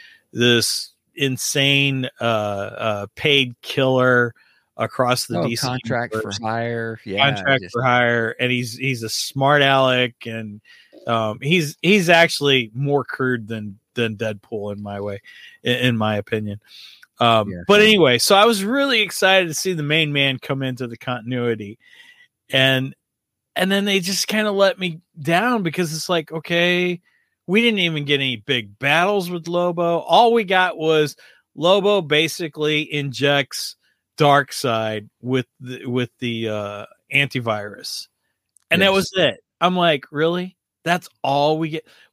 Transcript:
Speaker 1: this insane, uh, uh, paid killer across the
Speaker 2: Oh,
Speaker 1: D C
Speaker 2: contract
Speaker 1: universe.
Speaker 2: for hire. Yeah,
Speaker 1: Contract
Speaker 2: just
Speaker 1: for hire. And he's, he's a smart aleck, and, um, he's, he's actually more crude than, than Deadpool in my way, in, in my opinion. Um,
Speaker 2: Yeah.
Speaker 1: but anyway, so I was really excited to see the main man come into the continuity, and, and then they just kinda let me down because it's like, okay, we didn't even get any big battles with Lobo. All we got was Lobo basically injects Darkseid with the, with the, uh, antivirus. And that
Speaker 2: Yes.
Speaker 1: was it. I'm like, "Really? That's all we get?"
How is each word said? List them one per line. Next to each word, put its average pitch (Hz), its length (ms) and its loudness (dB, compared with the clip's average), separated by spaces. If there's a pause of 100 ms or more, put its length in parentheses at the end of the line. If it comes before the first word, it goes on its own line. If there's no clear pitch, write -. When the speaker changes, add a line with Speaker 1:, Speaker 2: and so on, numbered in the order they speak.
(340)
Speaker 1:
this 117 600 2 (220)
insane, 139 920 0 (140)
uh, - 20 -2
uh, 104 920 -4
paid 139 460 2
killer 127 720 2 (440)
across 123 500 -2
the 117 120 -4
Speaker 2:
Oh, 156 80 0
Speaker 1:
D 120 100 -2
C 135 100 -4
Speaker 2:
contract 123 480 -4
Speaker 1:
universe. 104 240 -6
Speaker 2:
for 113 60 -8
hire. 113 600 -6
Yeah, 117 260 0
Speaker 1:
Contract 123 320 0
Speaker 2:
just 87 100 -14
Speaker 1:
for 117 100 -2
hire. 120 560 2
And 127 120 -2
he's, 123 260 -4
he's 127 260 -6
a 110 60 -8
smart 143 520 2
aleck, 131 520 2 (120)
and, 110 360 -10 (460)
um, 110 340 -2
he's, 151 400 0
he's 180 280 4
actually 143 640 4
more 143 300 0
crude 123 460 -4
than, 107 300 -10 (160)
than 113 220 -2
Deadpool 104 580 -8
in 101 80 -12
my 101 180 -8
way, 101 200 -8 (420)
in, 123 140 0
in 123 200 0
my 107 200 0
opinion. 104 440 -6 (580)
Um, 113 320 4
Speaker 2:
Yeah. 87 160 -12
Speaker 1:
but 208 140 8
anyway, 175 380 6
so - 160 4
I 202 100 6
was 214 180 2
really 262 380 0
excited 190 480 2
to 151 60 -6
see 185 180 -4
the 156 100 -4
main 151 300 0
man 139 260 0
come 135 240 -6
into 127 240 -6
the 117 100 -14
continuity, 117 840 -6 (680)
and, 135 460 2 (600)
and 185 160 0
then 196 140 0
they 196 160 0
just 180 260 -4
kinda 214 240 -2
let 196 280 2
me 175 220 -6 (180)
down 190 440 0
because 165 320 -2
it's - 140 -8
like, 165 220 -2
okay, 175 680 -2 (460)
we 202 140 2
didn't 226 200 2
even 156 240 -2
get 143 160 2
any 127 160 -2
big 107 420 -4
battles 175 500 0
with 175 200 -8
Lobo. 170 500 0
All 220 340 4
we 233 120 2
got 185 320 0
was 156 380 2 (400)
Lobo 196 460 2
basically 151 800 -2 (120)
injects 139 840 -2 (420)
Darkseid 113 920 2 (120)
with 127 260 -2 (140)
the, 127 260 -12
with 123 320 -2
the, 113 300 -4
uh, 104 360 -8 (280)
antivirus. 113 920 -4 (640)
And 175 120 -6
that 196 60 4
Speaker 2:
Yes. 190 60 0
Speaker 1:
was 190 200 -2
it. 147 280 0 (180)
I'm 180 160 0
like, 165 340 0
"Really? 170 460 -4 (280)
That's 175 240 -2 (140)
all 143 360 2
we 160 100 -4
get?" 156 180 -10 (260)